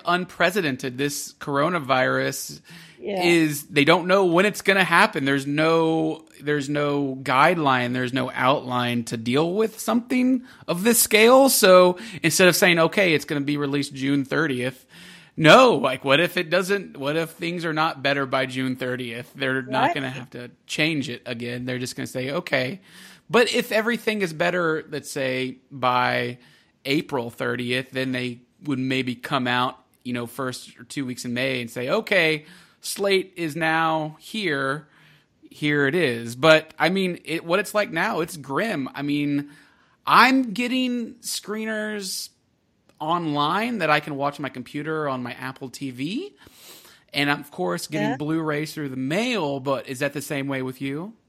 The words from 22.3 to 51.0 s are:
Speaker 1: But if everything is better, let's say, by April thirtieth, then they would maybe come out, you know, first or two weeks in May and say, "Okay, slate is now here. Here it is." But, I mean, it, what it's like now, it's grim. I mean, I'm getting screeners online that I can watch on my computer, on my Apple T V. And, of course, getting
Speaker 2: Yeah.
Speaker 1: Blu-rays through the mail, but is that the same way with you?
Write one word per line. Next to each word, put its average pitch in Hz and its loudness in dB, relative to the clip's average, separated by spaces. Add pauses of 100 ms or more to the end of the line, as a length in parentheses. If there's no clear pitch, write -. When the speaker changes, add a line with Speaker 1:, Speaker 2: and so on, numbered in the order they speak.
Speaker 1:
But 240 4
if - -2
everything 220 0
is 175 -2
better, 165 -2
let's 143 -10
say, 131 -4 (140)
by 123 0 (480)
April 139 -2
thirtieth, 123 -4
then 131 -4
they 123 -6 (240)
would 139 -2
maybe 131 -2
come 127 -4
out, 123 -2 (240)
you 123 -8
know, 120 -6
first 127 -10
or 120 -20
two 135 -8
weeks 123 -10
in 123 -6
May 127 -2
and 117 -12
say, 123 -6
"Okay, 165 0 (380)
slate 190 -2
is 160 -6
now 160 0
here. 147 -4 (640)
Here 147 0
it 139 0
is." 120 -2
But, 156 4
I 156 2
mean, 185 -2
it, 160 -6
what 170 0
it's 202 -6
like 208 -2
now, 165 -4
it's 165 -6
grim. 143 -4
I 139 -8
mean, 143 -2 (560)
I'm 240 4
getting 247 -4
screeners 214 -8 (680)
online 165 -2
that 160 0
I 151 2
can 147 -8
watch 143 -4
on 151 -8
my 131 -6
computer, 151 -8
on 127 -6
my 120 -10
Apple 131 -12
T 139 -10
V. 196 -8 (800)
And, 143 0
of 147 -6
course, 175 -6
getting 156 -2
Speaker 2:
Yeah. 262 -4
Speaker 1:
Blu-rays 156 -4
through 147 -8
the 131 -8
mail, 156 -2
but 131 -4
is 127 -10
that 143 -2
the 147 -8
same 139 -6
way 131 -4
with 131 -8
you? 151 -8 (160)